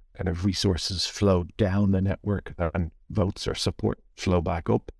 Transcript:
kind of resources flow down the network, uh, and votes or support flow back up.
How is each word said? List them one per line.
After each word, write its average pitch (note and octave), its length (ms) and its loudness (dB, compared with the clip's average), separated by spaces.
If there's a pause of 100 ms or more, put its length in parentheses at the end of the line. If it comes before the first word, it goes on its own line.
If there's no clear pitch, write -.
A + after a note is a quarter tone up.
(140)
kind F2+ 140 -4
of F2 160 -2
resources F#2 600 0
flow F#2+ 360 2 (140)
down G2+ 340 2
the F#2+ 100 4
network, G2 560 -2
uh, E2+ 160 -2
and F2 200 -2 (180)
votes F#2+ 380 0
or - 80 0
support - 420 -2 (180)
flow F2+ 240 2
back E2+ 300 -2
up. A2+ 300 0